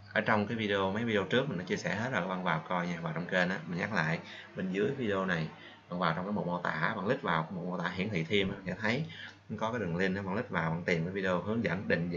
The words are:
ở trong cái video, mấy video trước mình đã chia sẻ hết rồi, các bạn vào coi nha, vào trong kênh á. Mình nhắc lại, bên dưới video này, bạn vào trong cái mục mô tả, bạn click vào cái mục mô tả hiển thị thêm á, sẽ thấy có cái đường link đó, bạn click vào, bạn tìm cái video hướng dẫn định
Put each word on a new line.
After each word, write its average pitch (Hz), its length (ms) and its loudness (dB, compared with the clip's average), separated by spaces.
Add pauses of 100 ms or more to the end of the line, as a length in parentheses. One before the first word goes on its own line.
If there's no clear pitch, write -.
(120)
ở 110 80 2
trong 107 260 4
cái 113 100 -2
video, 98 360 2
mấy 113 120 0
video 104 200 4
trước 135 240 4
mình 92 100 -2
đã 90 60 -6
chia 101 120 0
sẻ 90 180 0
hết 117 160 -2
rồi, 120 120 2
các 92 60 -2
bạn 92 160 -2
vào 80 240 2
coi 87 180 0
nha, 87 140 -4
vào 82 120 -2
trong 85 140 -4
kênh 90 240 4
á. 95 160 -2
Mình 87 120 -4
nhắc 104 140 -2
lại, 82 280 2 (360)
bên 92 160 -2
dưới 104 180 2
video 101 360 0
này, 80 220 0 (420)
bạn 90 80 -4
vào 85 180 4
trong 90 80 -2
cái 101 80 -2
mục 87 140 0
mô 87 120 0
tả, 87 380 0
bạn 95 80 -2
click 127 180 2
vào 85 200 2
cái 80 100 -8
mục 85 120 -4
mô 90 140 -2
tả 87 100 -2
hiển 92 220 -2
thị 82 180 0
thêm 98 220 4
á, 98 60 -6 (100)
sẽ 92 140 -4
thấy 120 260 0 (500)
có 110 160 -2
cái 120 80 -2
đường 85 160 -2
link 92 200 2
đó, 101 60 -2
bạn 95 120 -2
click - 160 -2
vào, 82 200 2
bạn 85 140 -2
tìm 82 200 2
cái 92 80 -2
video 92 300 2
hướng 110 220 0
dẫn - 240 0
định 87 280 2